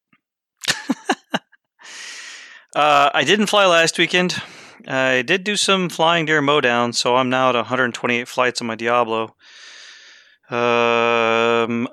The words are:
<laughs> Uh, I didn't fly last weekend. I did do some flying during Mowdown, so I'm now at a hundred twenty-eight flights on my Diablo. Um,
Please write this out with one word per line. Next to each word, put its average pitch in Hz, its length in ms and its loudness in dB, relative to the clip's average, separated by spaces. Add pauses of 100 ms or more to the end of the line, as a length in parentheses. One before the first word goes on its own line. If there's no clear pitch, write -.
(680)
<laughs> - 720 -6 (1400)
Uh, 143 380 4
I 156 100 2
didn't 196 240 2
fly 202 180 4
last 165 320 2
weekend. 180 380 0 (520)
I 131 340 0
did 175 220 -2
do 208 120 -4
some 190 340 0
flying 165 360 0
during 156 200 0
Mowdown, 123 480 2
so 123 220 0
I'm 127 140 2
now 131 200 2
at 123 60 0
a 117 80 0
hundred 123 300 -2
twenty-eight 120 340 -4
flights 123 340 -2
on 120 60 -8
my 113 80 -6
Diablo. 113 600 -2 (1120)
Um, 117 1400 0